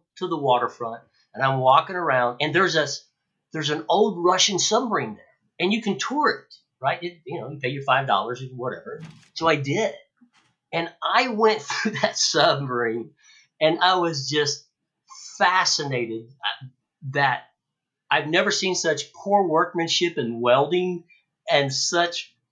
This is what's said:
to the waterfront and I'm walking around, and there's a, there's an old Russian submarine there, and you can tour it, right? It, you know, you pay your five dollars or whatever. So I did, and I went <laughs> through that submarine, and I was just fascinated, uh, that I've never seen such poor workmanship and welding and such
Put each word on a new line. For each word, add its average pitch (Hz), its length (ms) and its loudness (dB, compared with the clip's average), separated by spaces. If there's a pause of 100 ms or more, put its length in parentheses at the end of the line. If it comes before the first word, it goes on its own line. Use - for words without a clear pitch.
(160)
to 185 120 -6
the 165 100 -2
waterfront 123 680 -2 (320)
and 127 80 -2
I'm 135 160 0
walking 139 360 4
around, 127 460 0
and 156 140 -2
there's 175 200 4
a, 147 120 2 (680)
there's 147 160 -4
an 156 180 -2
old 175 380 2
Russian 185 320 2
submarine 196 560 0
there, - 100 -18 (360)
and 180 120 0
you 226 120 -2
can 196 160 -2
tour 285 320 0
it, - 240 -12 (260)
right? 151 220 -2
It, 175 240 -10
you 175 120 -8
know, 107 120 -12
you 135 80 -12
pay 131 100 -4
your 139 140 -8
five 135 240 2
dollars 117 340 -2
or 131 40 -10 (100)
whatever. 127 480 -10 (320)
So 165 120 -2
I 156 100 2
did, 147 360 -2 (800)
and 165 160 -4 (140)
I 226 240 2
went 220 340 2
<laughs> - 220 -6
through 214 80 -2 (100)
that - 160 -2
submarine, 127 920 0 (480)
and 160 220 4
I 185 160 4
was 151 300 -2
just 143 380 -2 (720)
fascinated, 143 840 0
uh, 120 420 -10 (460)
that 135 320 0 (680)
I've 147 180 0
never 185 220 2
seen 190 240 -2
such 156 400 -2
poor 202 340 0
workmanship 165 680 0
and 117 240 -4
welding 170 640 2 (460)
and 139 220 2
such 170 640 -2 (180)